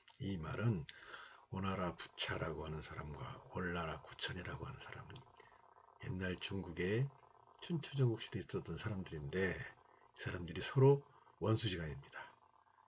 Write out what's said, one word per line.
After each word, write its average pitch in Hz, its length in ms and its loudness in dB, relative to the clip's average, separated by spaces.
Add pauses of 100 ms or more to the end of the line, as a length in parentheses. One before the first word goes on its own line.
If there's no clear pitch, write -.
(200)
이 95 180 -2
말은 80 480 0 (640)
오나라 92 460 0
부차라고 82 680 -2
하는 78 160 -4
사람과 - 680 -8
월나라 87 500 -2
구천이라고 - 640 -4
하는 - 140 -8
사람은 - 360 -12 (880)
옛날 92 320 0
중국의 95 720 2 (520)
춘추전국 135 600 2
시대에 - 200 -4
있었던 82 360 -2
사람들인데 87 800 0 (600)
이 - 40 -6
사람들이 90 400 -4
서로 139 420 8 (360)
원수지간입니다. 90 800 0 (680)